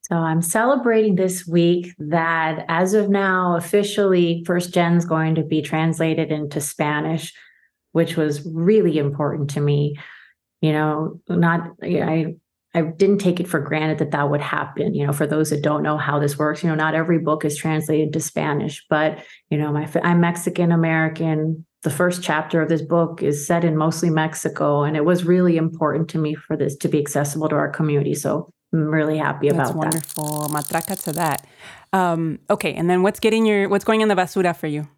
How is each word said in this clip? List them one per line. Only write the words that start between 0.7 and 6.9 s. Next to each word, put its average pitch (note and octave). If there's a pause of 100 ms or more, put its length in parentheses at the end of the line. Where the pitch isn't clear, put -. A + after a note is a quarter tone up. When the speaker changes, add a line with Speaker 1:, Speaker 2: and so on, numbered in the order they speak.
Speaker 1:
this F#3
week F3
that D#3+
as F3+
of G3+
now, F#3
officially, F#3
First F3
Gen's F3
going D#3+
to D#3+
be D#3
translated D#3+
into D3+
Spanish, D3+ (560)